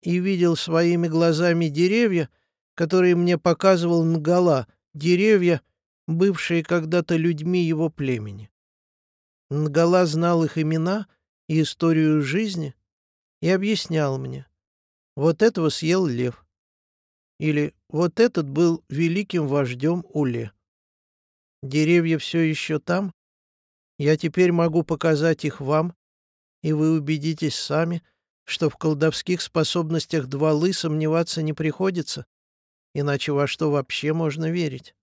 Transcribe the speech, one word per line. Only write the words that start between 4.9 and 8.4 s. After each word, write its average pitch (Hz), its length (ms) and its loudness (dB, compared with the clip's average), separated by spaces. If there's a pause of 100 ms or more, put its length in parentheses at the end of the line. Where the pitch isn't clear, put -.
деревья, 180 680 2 (460)
бывшие 170 560 0
когда-то 170 520 0
людьми 165 460 0
его 160 280 0
племени. 107 600 -6 (1000)